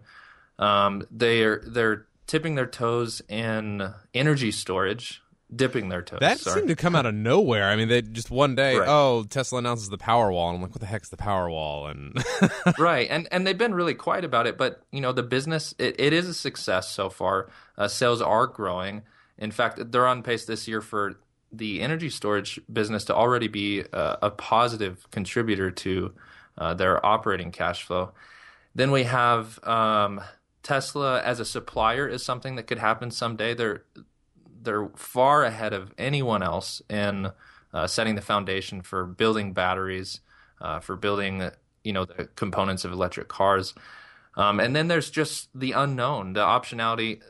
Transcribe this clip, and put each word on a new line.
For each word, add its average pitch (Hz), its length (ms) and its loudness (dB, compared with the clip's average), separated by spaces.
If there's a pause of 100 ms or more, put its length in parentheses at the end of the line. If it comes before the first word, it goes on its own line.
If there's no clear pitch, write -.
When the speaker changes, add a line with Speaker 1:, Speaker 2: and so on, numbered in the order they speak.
(600)
Speaker 1:
Um, 101 520 4
they're, 113 540 4
they're 113 420 0 (200)
tipping 156 280 -2
their 127 120 0
toes 117 600 -2
in 107 640 -4 (200)
energy 131 380 2
storage, 95 720 -4 (340)
dipping 123 340 0
their 90 120 -4
toes, - 200 -10
Speaker 2:
That 180 180 4
Speaker 1:
sorry. - 160 0
Speaker 2:
seemed 403 140 2
to 165 60 0
come 170 200 2
out 139 100 2
of 110 80 0
nowhere. 113 520 4
I 101 100 4
mean, 110 120 2
they 120 140 4
just 110 300 -8
one 131 240 4
day, 135 220 4
Speaker 1:
Right. 92 120 2
Speaker 2:
"Oh, 135 400 4
Tesla 131 300 -2
announces 120 300 -2
the 101 80 -8
Powerwall." 98 520 4
And 87 60 -2
I'm 90 60 -6
like, 90 100 -8
"What - 80 -12
the 104 80 -8
heck's 104 220 -8
the - 80 -14
Powerwall?" 80 720 -2
And 71 260 -4 (580)
<laughs> - 40 -2
Speaker 1:
Right. 151 300 4
And, 160 220 -2
and 185 140 0
they've 190 120 0
been 220 180 0
really 175 180 0
quiet - 320 -2
about 120 220 2
it, 107 100 -2
but, 131 240 -2 (100)
you 139 100 -6
know, 127 100 0
the 123 120 0
business, 139 540 -2
it, - 220 0
it 143 140 4
is 175 140 2
a 175 60 -6
success 101 560 -2
so 98 200 -4
far. 95 400 0 (280)
Uh, 104 100 0
sales 120 340 2
are 113 260 4
growing. 98 560 -6 (340)
In 107 140 -6
fact, 113 400 -2
they're 123 160 4
on 123 160 2
pace 117 220 -2
this 110 220 -8
year 110 140 -4
for 101 380 -6 (320)
the 110 300 -6
energy 156 280 -2
storage 104 500 -2 (120)
business 107 340 0
to - 100 2
already 120 320 4
be, 101 360 -2 (100)
uh, 78 280 0
a 104 100 2
positive 107 800 0
contributor 101 600 -2
to, 92 420 -4 (440)
uh, 82 160 -2
their 92 320 2
operating 95 460 0
cash 87 320 -4
flow. 92 280 -4 (640)
Then 131 180 2
we 135 120 4
have, 120 600 2
um, 107 580 2 (420)
Tesla 135 580 -2
as 120 180 -2
a 110 60 -6
supplier 123 640 0
is 120 180 -6
something 131 300 -6
that 117 80 -8
could 117 160 -6
happen 113 320 0
someday. 117 420 -2
They're, 117 300 -2 (800)
they're 107 320 -2
far 135 500 4
ahead 107 280 -2
of 95 240 -8
anyone 123 440 0
else 90 480 -4
in, 101 420 -2 (400)
uh, 82 160 -2
setting 110 280 0
the 101 60 -6
foundation 98 600 -2
for 92 240 -6
building 104 480 0
batteries, 92 680 -2 (380)
uh, 80 200 -6
for 92 160 -8
building, 95 560 -2 (320)
you 107 100 -4
know, 95 120 0
the 90 200 -8 (100)
components 95 480 -2
of 87 80 -6
electric 90 360 -4
cars. 98 480 0 (600)
Um, 104 240 2
and 120 160 2
then 160 120 0
there's 170 240 0
just - 420 -4
the 131 200 -4
unknown, 127 600 0
the 104 80 0
optionality 113 880 0